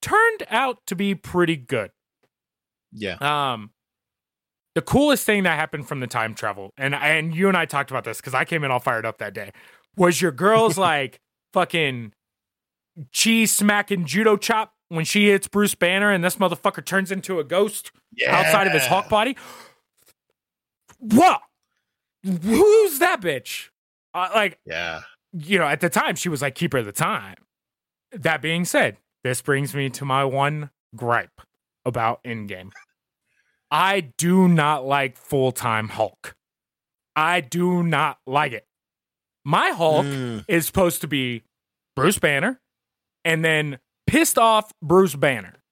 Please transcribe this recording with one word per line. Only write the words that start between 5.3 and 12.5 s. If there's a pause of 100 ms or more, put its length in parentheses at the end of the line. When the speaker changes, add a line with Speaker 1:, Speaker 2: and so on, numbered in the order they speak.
Speaker 1:
that
happened
from
the
time
travel,
and,
and
you
and
I
talked
about
this
'cause
I
came
in
all
fired
up
that
day, (440)
was
your
girl's,
Speaker 2:
<laughs>
Speaker 1:
like, (320)
fucking (1000)